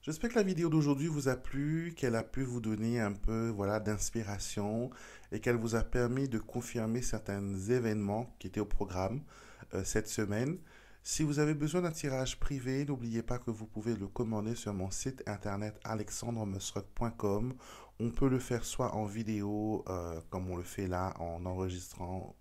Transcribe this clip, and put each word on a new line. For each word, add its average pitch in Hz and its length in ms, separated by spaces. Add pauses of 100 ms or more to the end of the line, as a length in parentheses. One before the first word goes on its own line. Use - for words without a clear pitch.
J'espère 160 280
que - 60
la 220 80
vidéo 170 260
d'aujourd'hui 147 380
vous 147 200
a 127 80
plu, 156 640
qu'elle 120 180
a 113 80
pu 131 200
vous 123 180
donner 110 400
un 104 100
peu, 110 380
voilà, 104 320
d'inspiration 104 1080 (440)
et - 80
qu'elle 120 160
vous 113 180
a 110 80
permis 127 460
de 113 80
confirmer 117 640
certains 101 520 (160)
événements 110 720
qui - 80
étaient 104 140
au 104 40
programme, 98 560 (520)
euh, 95 100
cette 107 240
semaine. 113 520 (440)
Si - 200
vous 147 160
avez 151 140
besoin 151 280
d'un 175 100
tirage 131 480
privé, 135 460
n'oubliez 117 380
pas 123 140
que 120 140
vous 110 140
pouvez 110 300
le 98 120
commander 110 480
sur - 180
mon 95 180
site - 340
internet 104 580
alexandre 110 640
mesroc 98 400 (100)
point 117 160
com. 110 420 (460)
On 117 120
peut 135 180
le 127 100
faire 123 240
soit - 300
en 107 120
vidéo, 107 840
euh, 85 420
comme 92 200
on 90 80
le 87 60
fait 95 240
là, 90 320
en 85 260
enregistrant 90 960